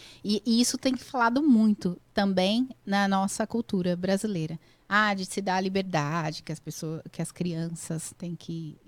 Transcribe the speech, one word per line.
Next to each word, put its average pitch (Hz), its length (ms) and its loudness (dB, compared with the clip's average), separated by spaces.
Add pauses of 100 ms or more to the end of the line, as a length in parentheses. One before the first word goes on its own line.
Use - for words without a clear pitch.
(220)
E, 208 220 0
e 226 160 4
isso 247 160 2
tem 262 220 0
falado 240 440 0
muito 220 540 4 (160)
também 202 560 2 (160)
na 196 240 2
nossa 196 380 0
cultura 180 500 0
brasileira. 180 640 -2 (260)
Ah, 208 280 2
de 190 100 -4
se - 160 -6
dar 196 160 0
a 190 40 2
liberdade, 170 840 -2
que - 100 -10
as 147 80 -8
pessoas, 156 400 -8 (100)
que - 120 -6
as 165 100 -6
crianças 165 840 -4
têm 175 180 -8
que 165 400 -10 (120)